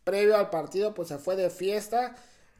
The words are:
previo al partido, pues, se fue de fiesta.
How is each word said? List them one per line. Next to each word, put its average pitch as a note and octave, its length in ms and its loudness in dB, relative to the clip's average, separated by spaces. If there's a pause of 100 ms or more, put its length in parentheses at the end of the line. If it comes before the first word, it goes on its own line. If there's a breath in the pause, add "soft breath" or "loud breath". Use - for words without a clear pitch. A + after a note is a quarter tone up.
previo G#3 340 4
al G3+ 140 2
partido, F3+ 420 -2
pues, E3+ 140 -8
se D3 100 -8
fue F3+ 180 -4
de F#3 140 0
fiesta. G#3 640 -2 (440 loud breath)